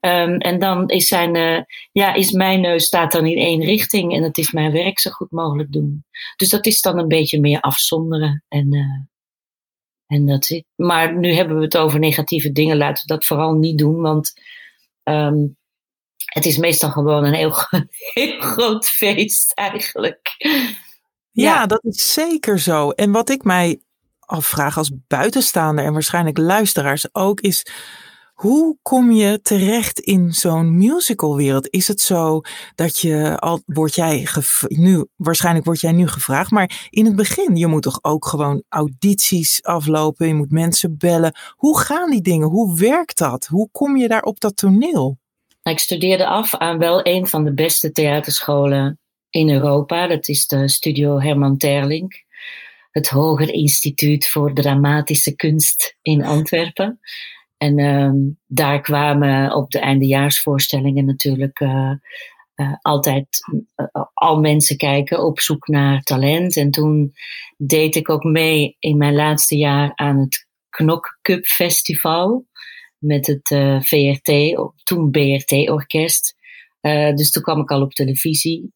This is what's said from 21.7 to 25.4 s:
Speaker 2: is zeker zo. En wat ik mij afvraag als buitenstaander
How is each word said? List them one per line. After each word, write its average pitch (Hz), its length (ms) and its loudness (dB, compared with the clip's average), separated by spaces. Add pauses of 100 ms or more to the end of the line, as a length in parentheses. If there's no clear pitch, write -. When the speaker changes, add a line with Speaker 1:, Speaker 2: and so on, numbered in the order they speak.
Speaker 2:
is - 280 -2
zeker 311 460 0
zo. 151 320 0
En 202 220 0
wat 233 180 0
ik 269 140 -2
mij 180 360 2 (400)
afvraag 147 580 -4
als 147 140 -2 (140)
buitenstaander 156 760 0